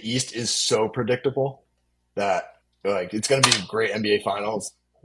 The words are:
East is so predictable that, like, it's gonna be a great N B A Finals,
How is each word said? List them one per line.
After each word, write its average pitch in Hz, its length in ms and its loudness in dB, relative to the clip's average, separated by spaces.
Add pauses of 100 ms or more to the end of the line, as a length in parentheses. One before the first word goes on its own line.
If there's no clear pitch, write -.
East 123 280 -2
is 117 180 -2
so 110 340 2
predictable 127 760 -2 (500)
that, 98 480 -2 (220)
like, 95 300 -2
it's 107 140 -2
gonna 135 140 4
be 127 160 6
a 95 100 -6
great 110 240 0
N 107 120 -2
B 104 100 4
A 104 80 4
Finals, 104 520 -4 (320)